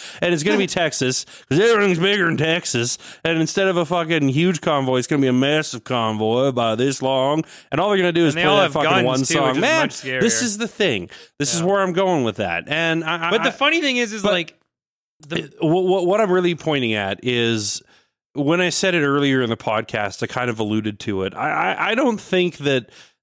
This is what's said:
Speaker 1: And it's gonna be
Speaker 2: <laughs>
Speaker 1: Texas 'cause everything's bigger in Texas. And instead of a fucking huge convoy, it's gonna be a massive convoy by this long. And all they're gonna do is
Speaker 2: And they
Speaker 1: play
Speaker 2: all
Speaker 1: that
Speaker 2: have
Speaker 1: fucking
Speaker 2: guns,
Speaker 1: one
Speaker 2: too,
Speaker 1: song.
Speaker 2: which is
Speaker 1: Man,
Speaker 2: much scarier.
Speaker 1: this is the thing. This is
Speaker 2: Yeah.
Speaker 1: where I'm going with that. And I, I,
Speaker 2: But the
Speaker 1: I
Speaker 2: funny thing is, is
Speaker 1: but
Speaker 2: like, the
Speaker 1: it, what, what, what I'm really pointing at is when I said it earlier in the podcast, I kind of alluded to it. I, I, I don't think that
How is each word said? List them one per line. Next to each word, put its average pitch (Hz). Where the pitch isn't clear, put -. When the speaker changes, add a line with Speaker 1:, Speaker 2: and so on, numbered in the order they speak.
Speaker 1:
And 175
it's 151
gonna 202
be 190
Speaker 2:
<laughs> -
Speaker 1:
Texas 131
'cause 131
everything's 202
bigger 190
in 165
Texas. 156
And 165
instead 190
of 180
a 175
fucking 160
huge 160
convoy, 135
it's 127
gonna 147
be 131
a -
massive 135
convoy 113
by 117
this 127
long. 135
And 143
all 185
they're 208
gonna 175
do 170
is 151
Speaker 2:
And 165
they 175
Speaker 1:
play 185
Speaker 2:
all 208
Speaker 1:
that 196
Speaker 2:
have 156
Speaker 1:
fucking 151
Speaker 2:
guns, 185
Speaker 1:
one 127
Speaker 2:
too, 135
Speaker 1:
song. 143
Speaker 2:
which 127
is 147
Speaker 1:
Man, 311
Speaker 2:
much -
scarier. 131
Speaker 1:
this 226
is 220
the 226
thing. 117
This 143
is 170
Speaker 2:
Yeah. 170
Speaker 1:
where 196
I'm 185
going 175
with 107
that. 87
And 165
I, 165
I, -
Speaker 2:
But 233
the 262
Speaker 1:
I -
Speaker 2:
funny 311
thing 277
is, 240
is 214
Speaker 1:
but 202
Speaker 2:
like, 175
the 160
Speaker 1:
it, 143
what, 170
what, 185
what 190
I'm 214
really 180
pointing 139
at 101
is 117
when 151
I 180
said 185
it 170
earlier 139
in 120
the 113
podcast, 107
I 117
kind 123
of 110
alluded 107
to 95
it. 95
I, 151
I, 165
I 220
don't 233
think 180
that 139